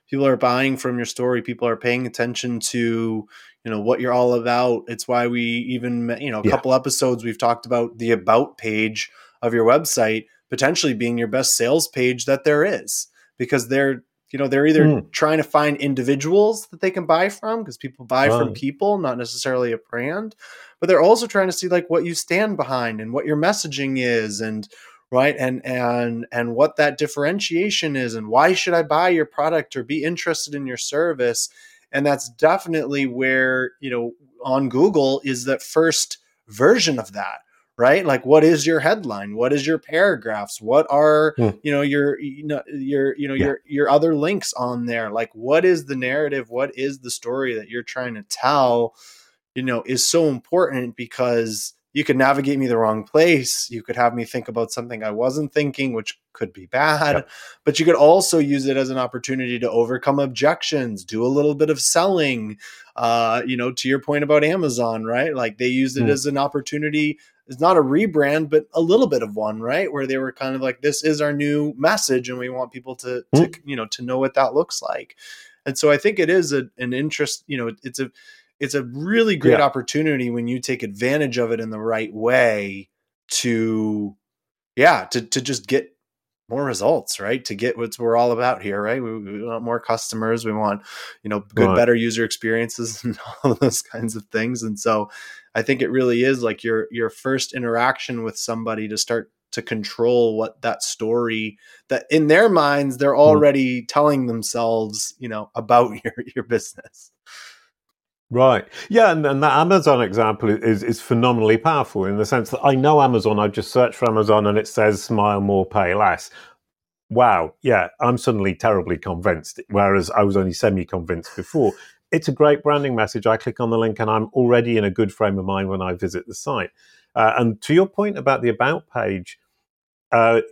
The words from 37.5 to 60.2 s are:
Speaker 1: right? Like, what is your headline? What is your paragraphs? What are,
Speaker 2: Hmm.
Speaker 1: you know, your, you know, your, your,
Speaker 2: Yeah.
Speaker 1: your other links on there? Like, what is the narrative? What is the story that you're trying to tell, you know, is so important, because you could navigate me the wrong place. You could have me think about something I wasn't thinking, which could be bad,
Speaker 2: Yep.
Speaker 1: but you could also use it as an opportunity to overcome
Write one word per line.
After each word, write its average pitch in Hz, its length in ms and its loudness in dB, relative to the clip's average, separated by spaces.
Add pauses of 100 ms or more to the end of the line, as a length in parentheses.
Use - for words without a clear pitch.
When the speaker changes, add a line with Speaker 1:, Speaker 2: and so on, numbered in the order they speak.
Speaker 1:
right? 147 260 6
Like, 131 220 0
what 151 180 8
is 156 220 4
your 160 140 2
headline? 120 540 -2
What 123 200 0
is 139 120 -2
your 160 120 -2
paragraphs? 120 800 -2
What 131 300 2
are, 151 480 4
Speaker 2:
Hmm. 113 120 2 (120)
Speaker 1:
you 147 100 -2
know, 143 80 0
your, 143 400 -2
you 147 240 -12
know, 147 220 -6
your, 139 500 -4
your, 139 200 -6
Speaker 2:
Yeah. 135 160 0 (120)
Speaker 1:
your 147 240 -2
other 156 260 4
links 147 380 -4
on 123 320 -6
there? 117 260 -4
Like, 113 240 -4
what 135 300 0
is 165 220 2
the 135 100 -6
narrative? 131 540 -4
What 131 260 -4
is 139 220 -6
the 123 120 -14
story 123 440 -4
that 107 160 -10
you're 120 120 -8
trying 127 340 -8
to 101 120 -14
tell, 123 640 2 (600)
you 131 80 -6
know, 123 240 -2
is 123 200 -2
so 170 200 2
important, 135 680 -2
because 117 760 -2 (220)
you 143 100 -2
could 131 140 2
navigate 139 400 2
me 135 80 0
the 120 100 2
wrong 110 260 2
place. 156 680 0
You 117 120 -10
could 117 140 -8
have 120 180 2
me 120 100 -6
think 120 220 -8
about 113 240 -4
something 120 320 -10
I 107 80 -6
wasn't 131 440 -4
thinking, 139 400 -2
which - 260 -8 (140)
could - 180 -8
be 92 140 -20
bad, 147 500 0
Speaker 2:
Yep. - 120 -4 (360)
Speaker 1:
but 151 160 0
you 160 60 2
could 170 100 6
also 170 420 6
use 143 280 0
it 135 100 0
as 131 140 -2
an 131 80 -4
opportunity 127 600 -4
to 117 120 -2
overcome 123 500 0